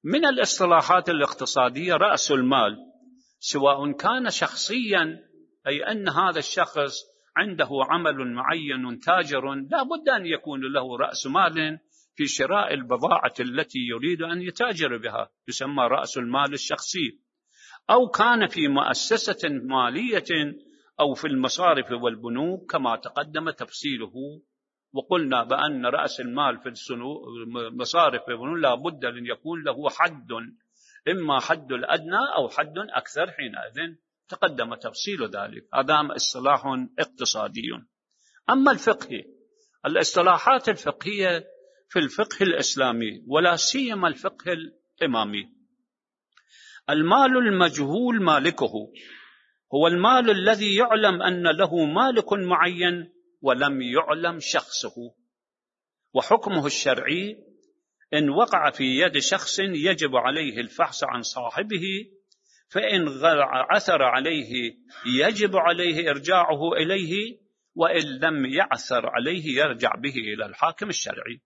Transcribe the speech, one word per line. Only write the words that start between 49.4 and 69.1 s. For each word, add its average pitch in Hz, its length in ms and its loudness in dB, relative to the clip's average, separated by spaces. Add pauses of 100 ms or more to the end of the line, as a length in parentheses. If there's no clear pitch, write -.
هو 151 120 4
المال 220 440 4
الذي 202 440 2
يعلم 214 480 2
أن 180 240 0
له 165 380 2
مالك 214 480 2
معين 175 800 0 (300)
ولم 135 400 2
يعلم 156 580 -2
شخصه، - 540 -6 (1160)
وحكمه 202 540 2
الشرعي 147 720 0 (800)
إن 151 160 4
وقع 170 400 4
في 135 140 -4
يد 139 340 2
شخص - 400 -2
يجب 160 580 0
عليه 127 440 0
الفحص 147 440 -2
عن 123 180 -4
صاحبه، 190 840 -6 (640)
فإن 196 400 0
غ-، 135 640 2
عثر 180 300 2
عليه 123 720 0 (440)
يجب 196 380 2
عليه 170 540 2
إرجاعه 160 600 2
إليه، 185 680 -2 (360)
وإن 165 280 2 (200)
لم 151 240 0
يعثر 131 600 0
عليه 139 540 -2